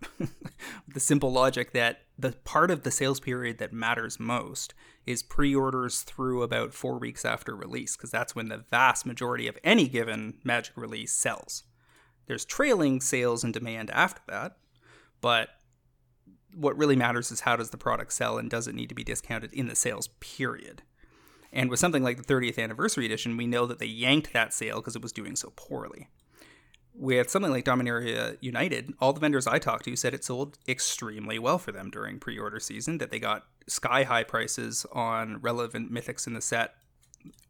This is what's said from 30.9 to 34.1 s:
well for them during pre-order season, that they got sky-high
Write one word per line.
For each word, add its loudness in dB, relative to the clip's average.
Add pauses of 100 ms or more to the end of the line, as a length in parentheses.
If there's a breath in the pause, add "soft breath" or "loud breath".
well 2
for -6
them -10
during -8
pre-order -8
season, -4
that -6
they -4
got -2 (200)
sky-high 2